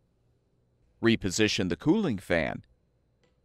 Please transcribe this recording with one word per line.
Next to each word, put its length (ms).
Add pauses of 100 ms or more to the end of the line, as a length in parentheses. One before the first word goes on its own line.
(1000)
Reposition 680
the 80
cooling 420
fan 460 (800)